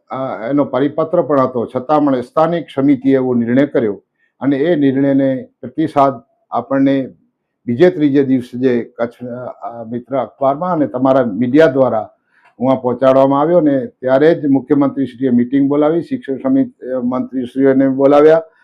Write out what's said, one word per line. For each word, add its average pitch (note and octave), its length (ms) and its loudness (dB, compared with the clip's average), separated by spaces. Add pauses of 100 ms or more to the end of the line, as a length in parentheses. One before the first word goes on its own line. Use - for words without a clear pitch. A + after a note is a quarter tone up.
(100)
અ, A#2 400 -8
એનો C#3+ 140 0
પરિપત્ર D3 580 -2
પણ C#3 180 0
હતો, A#2+ 260 -2 (100)
છતાં D3 300 0
પણ C3 140 0
સ્થાનિક D#3+ 540 -2
સમિતિએ C3+ 400 0
એવો C3 200 0
નિર્ણય B2 320 0
કર્યો C3 360 -2 (380)
અને C#3 160 0
એ D#3+ 200 0
નિર્ણયને C3+ 720 0 (120)
પ્રતિસાદ C#3 540 -2 (360)
આપણને C3+ 640 -2 (520)
બીજે B2+ 240 2
ત્રીજે D3 340 2
દિવસે B2+ 340 -2
જે B2 400 -2
કચ્છ, A#2+ 260 -6 (380)
અ, A#2 220 -12
મિત્ર B2 320 -10
અખબારમાં C#3 560 -4
અને D3+ 140 0
તમારા C3 380 2
મીડિયા B2 420 2
દ્વારા B2 440 0 (500)
હું B2+ 120 0
આ - 20 0
પહોંચાડવામાં C3 680 2
આવ્યો E3+ 200 2
ને C#3 260 0
ત્યારે C#3 480 2
જ D3 120 -4
મુખ્યમંત્રીશ્રીએ C3+ 840 -2
મીટિંગ B2 380 2
બોલાવી, D3+ 340 0
શિક્ષણ C3+ 340 -8
સમિતિ, C3 500 -2
અ, B2+ 140 -6
મંત્રીશ્રીઓને B2+ 880 0
બોલાવ્યા D3 540 4 (220)